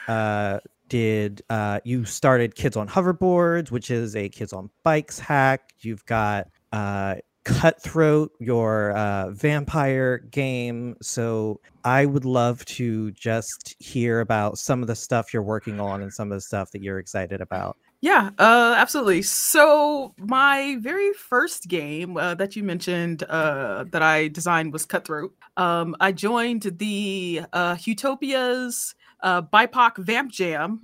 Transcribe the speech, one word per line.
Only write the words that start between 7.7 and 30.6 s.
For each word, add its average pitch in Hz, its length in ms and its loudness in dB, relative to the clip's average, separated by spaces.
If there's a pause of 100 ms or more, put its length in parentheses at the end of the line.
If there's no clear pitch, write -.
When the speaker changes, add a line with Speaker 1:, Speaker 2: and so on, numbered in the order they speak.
Speaker 1:
your, 110 520 0
uh, 101 400 -2
vampire 135 880 0
game. 120 840 -4
So 110 580 -4 (240)
I 131 220 4
would 135 180 2
love 123 420 2
to 110 480 -4
just - 680 -6
hear 117 400 -2
about 107 400 0
some 127 240 -2
of 113 40 -6
the 113 80 -2
stuff - 380 -4
you're 113 80 0
working 104 380 -6
on 101 240 -4
and 98 100 -10
some 104 180 -6
of 98 60 -4
the 92 40 -8
stuff 98 280 -6
that 98 140 -12
you're 95 160 -4
excited 95 420 -6
about. 92 360 -8 (220)
Speaker 2:
Yeah, 277 380 4
uh, 233 400 6
absolutely. 214 460 2
So 294 960 4
my 269 640 2
very 392 320 -2
first 285 540 -2
game, 165 480 -6
uh, 175 200 -2
that 196 200 -4
you 214 60 -6
mentioned, 175 640 -2
uh, 135 640 -2
that 165 140 0
I 156 240 4
designed 160 440 -2
was 156 140 -6
Cutthroat. 151 480 -6 (240)
Um, 170 420 0
I 190 120 4
joined 220 640 -2
the, 196 640 -4 (120)
uh, 175 280 0
Utopia's, 254 1120 -2 (280)
uh, 180 200 2
bipoc 233 560 4
Vamp 226 340 -2
Jam 175 520 -4